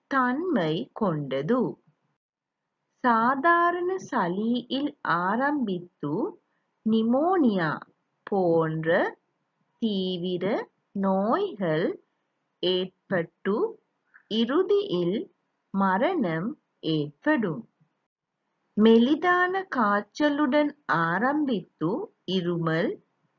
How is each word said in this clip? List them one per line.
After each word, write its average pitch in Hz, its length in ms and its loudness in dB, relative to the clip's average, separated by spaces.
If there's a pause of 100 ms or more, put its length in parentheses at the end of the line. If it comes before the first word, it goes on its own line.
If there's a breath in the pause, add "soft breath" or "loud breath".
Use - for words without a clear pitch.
தன்மை 247 840 -2
கொண்டது. 151 840 -2 (1200)
சாதாரண 339 960 2 (140)
சளியில் 240 880 -2
ஆரம்பித்து 202 1400 -2 (500)
நிமோனியா 226 880 2 (420)
போன்ற 170 960 0 (600)
தீவிர 185 880 -2 (240)
நோய்கள் 202 1080 -2 (560)
ஏற்பட்டு 185 1200 -4 (480 soft breath)
இறுதியில் 233 1040 0 (380)
மரணம் 196 880 0 (220)
ஏற்படும். 160 880 -2 (1080)
மெலிதான 359 920 4 (100)
காய்ச்சலுடன் 285 1000 0 (100)
ஆரம்பித்து 208 1300 -2 (180)
இருமல், 170 680 -2 (380)